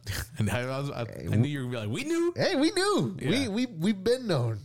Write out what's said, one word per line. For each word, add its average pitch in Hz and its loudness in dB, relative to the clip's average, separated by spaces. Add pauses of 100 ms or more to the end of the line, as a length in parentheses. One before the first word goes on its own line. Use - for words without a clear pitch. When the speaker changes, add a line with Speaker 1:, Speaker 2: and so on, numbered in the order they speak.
(180)
Speaker 1:
<laughs> - -6
And 107 2
I 123 0 (140)
was, 143 -4
I, 120 -4
Speaker 2:
Hey, - -6
Speaker 1:
I - -10
knew 82 -4
Speaker 2:
w- 127 4
Speaker 1:
you 143 -2
were 123 -4
gonna 110 -4
be - -2
like, 110 -2
"We 247 -4
knew." 339 2
Speaker 2:
Hey, 370 2
we 302 4
knew. 349 2
Speaker 1:
Yeah. 127 0
Speaker 2:
We, 254 2
we, 226 0
we've 190 -2
been 247 2
known. 120 0